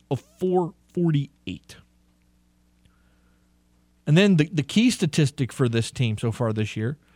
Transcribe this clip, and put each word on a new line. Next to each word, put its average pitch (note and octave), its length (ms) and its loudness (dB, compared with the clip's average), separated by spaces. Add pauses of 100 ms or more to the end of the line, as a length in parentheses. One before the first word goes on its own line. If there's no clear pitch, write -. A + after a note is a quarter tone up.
(100)
of C3 100 -4
four F3+ 540 -4 (180)
forty-eight. D3 840 -4 (2250)
And D3+ 140 4
then G3 200 6
the, D3+ 140 2
the D3+ 120 -2
key A#3 260 2
statistic C#3+ 600 -2
for B2+ 160 0
this A2+ 240 -2
team A2 260 -2
so A2+ 140 -2
far A2+ 200 -4
this G#2+ 240 -4
year, A2+ 220 -6 (180)